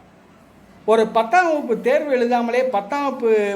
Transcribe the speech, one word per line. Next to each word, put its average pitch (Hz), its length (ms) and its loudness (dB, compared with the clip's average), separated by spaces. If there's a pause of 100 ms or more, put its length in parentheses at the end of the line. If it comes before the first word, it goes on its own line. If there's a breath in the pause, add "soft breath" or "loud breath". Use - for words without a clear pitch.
(920)
ஒரு 226 120 4 (120)
பத்தாம் 226 340 2
வகுப்பு 254 260 -2 (120)
தேர்வு 294 300 0
எழுதாமலே 240 420 0 (160)
பத்தாம் 285 300 -4
வகுப்பு 233 260 -2 (240)